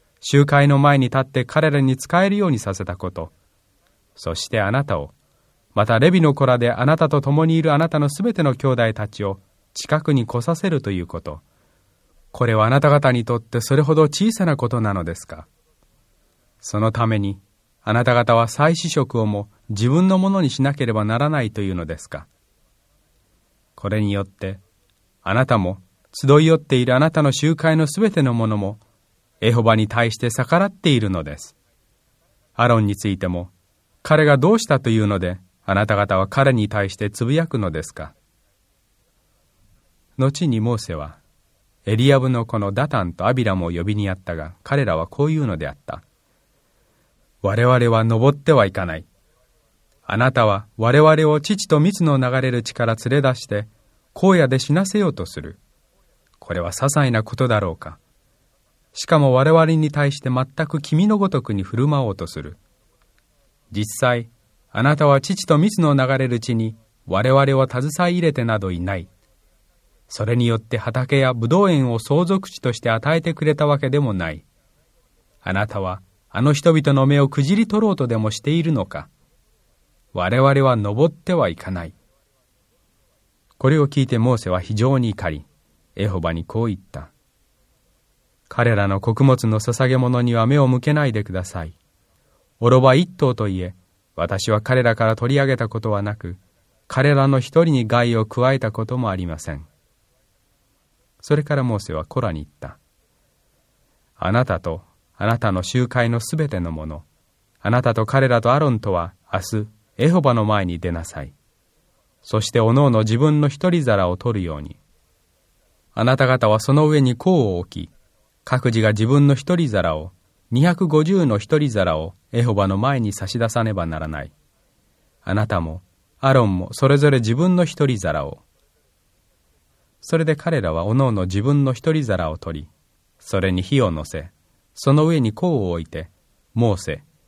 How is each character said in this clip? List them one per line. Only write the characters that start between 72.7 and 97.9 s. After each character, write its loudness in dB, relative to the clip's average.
し -10
て -2
与 0
え 0
て -4
く -6
れ 2
た 0
わ 2
け -4
で 0
も -2
な -4
い。 -14
あ -6
な -2
た -8
は -8
あ -6
の 2
人 2
々 2
の 4
目 4
を 4
く -2
じ 0
り 2
取 0
ろ 2
う -4
と -4
で -2
も -2
し -8
て -4
い 2
る 0
の -2
か。 -14
我 0
々 4
は 4
登 0
っ -12
て -6
は 0
い -6
か -12
な -6
い。」 -16
こ 2
れ 4
を 2
聞 0
い -2
て 0
モ 2
ー -4
セ -6
は 0
非 -8
常 2
に -2
怒 -6
り、 -8
エ -2
ホ -4
バ -2
に -6
こ -4
う -2
言 -4
っ -12
た。 -18
「彼 2
ら 0
の -2
穀 0
物 4
の 0
捧 -2
げ 2
物 0
に 0
は 2
目 2
を 4
向 2
け 0
な 2
い -2
で -4
く -12
だ -4
さ -10
い。 -14
お 4
ろ 6
ば 6
一 2
頭 -2
と -4
い -6
え、 -10
私 -2
は 2
彼 2
ら 2
か 0
ら 2
取 -2
り 2
上 0
げ 0
た -4
こ -8
と -4
は -2
な -6
く、 -12
彼 2
ら 2
の 2
一 2
人 2
に 0
害 0